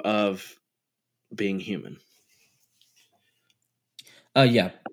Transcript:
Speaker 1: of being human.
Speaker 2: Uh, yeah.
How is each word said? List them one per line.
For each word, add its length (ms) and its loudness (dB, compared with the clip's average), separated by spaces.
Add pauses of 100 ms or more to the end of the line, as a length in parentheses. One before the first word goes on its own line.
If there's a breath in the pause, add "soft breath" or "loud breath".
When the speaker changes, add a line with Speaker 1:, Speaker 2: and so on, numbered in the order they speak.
Speaker 1:
of 520 -2 (760)
being 260 -4
human. 380 -10 (2500 soft breath)
Speaker 2:
Uh, 80 8
yeah. 260 4 (240)